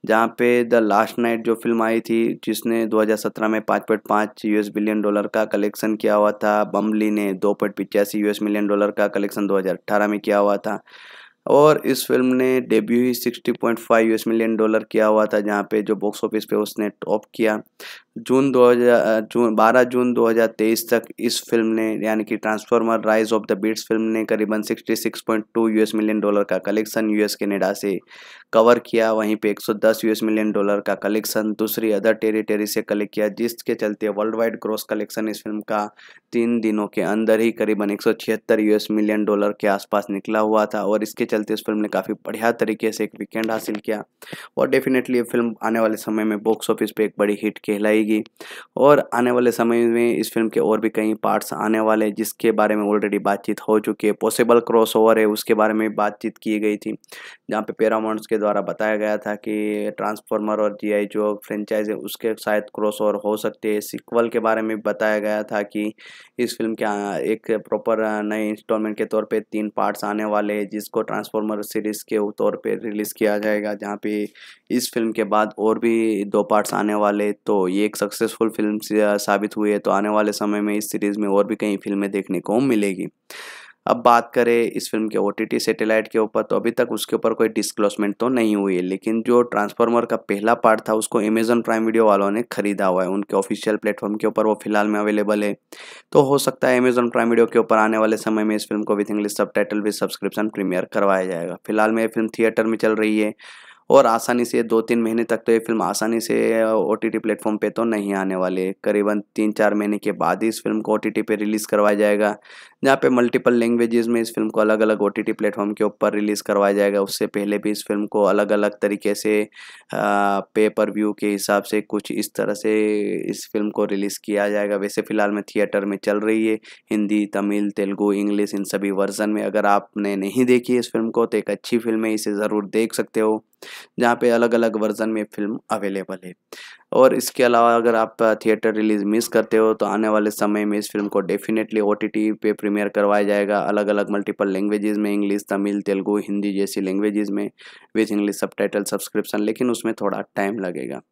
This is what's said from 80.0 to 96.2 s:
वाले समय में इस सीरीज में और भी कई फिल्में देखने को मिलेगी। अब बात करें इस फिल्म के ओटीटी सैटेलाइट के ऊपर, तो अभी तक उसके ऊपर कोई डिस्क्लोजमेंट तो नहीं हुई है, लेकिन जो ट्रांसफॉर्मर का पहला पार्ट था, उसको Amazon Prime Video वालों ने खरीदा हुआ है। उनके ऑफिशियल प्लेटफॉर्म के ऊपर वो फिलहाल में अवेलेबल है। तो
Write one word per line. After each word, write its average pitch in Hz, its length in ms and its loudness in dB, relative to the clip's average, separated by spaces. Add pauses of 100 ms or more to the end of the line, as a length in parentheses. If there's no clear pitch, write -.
वाले 104 240 2
समय 104 280 -2
में 104 160 -2
इस 104 140 -6
सीरीज 101 260 -2
में 104 120 -2
और 98 180 2
भी 104 100 -4
कई 104 200 -2
फिल्में 101 340 -4
देखने 95 300 -4
को 107 200 0
मिलेगी। 101 460 0 (800)
अब 120 180 2
बात 117 300 6
करें 117 360 4
इस - 200 -8
फिल्म 110 180 -2
के 104 100 -2
ओटीटी 107 400 -2
सैटेलाइट 110 500 0
के 117 100 0
ऊपर, 107 240 0
तो 104 140 -2
अभी 107 140 0
तक 120 220 0
उसके 110 240 -4
ऊपर 113 180 0
कोई 113 140 2
डिस्क्लोजमेंट 107 680 -2
तो 117 120 -2
नहीं 113 280 2
हुई 98 200 0
है, 90 60 0
लेकिन 104 400 -2
जो 120 200 4
ट्रांसफॉर्मर 117 640 0
का 117 120 -4
पहला 104 380 0
पार्ट 110 340 4
था, 110 60 2
उसको 110 280 -2
Amazon 110 340 2
Prime 113 240 0
Video 113 200 2
वालों 101 300 4
ने 110 120 -2
खरीदा 101 440 -2
हुआ 92 160 2
है। - 60 -2
उनके 98 280 -2
ऑफिशियल 107 400 -2
प्लेटफॉर्म 104 380 -4
के 110 120 -4
ऊपर 107 200 0
वो 107 160 2
फिलहाल 104 240 0
में 107 140 0
अवेलेबल 104 420 0
है। 104 140 -4 (560)
तो 147 100 6